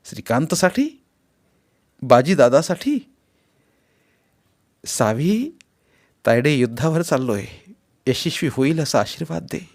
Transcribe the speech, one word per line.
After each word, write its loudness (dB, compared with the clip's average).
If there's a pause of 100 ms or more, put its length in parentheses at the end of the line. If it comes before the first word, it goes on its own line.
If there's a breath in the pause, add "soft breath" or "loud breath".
श्रीकांतसाठी? -2 (960)
बाजीदादासाठी? 4 (1900)
"सावी, 0 (760)
तायडे 4
युद्धावर 0
चाललोय, -2 (640)
यशस्वी -2
होईल 0
असा 0
आशीर्वाद -6
दे," -12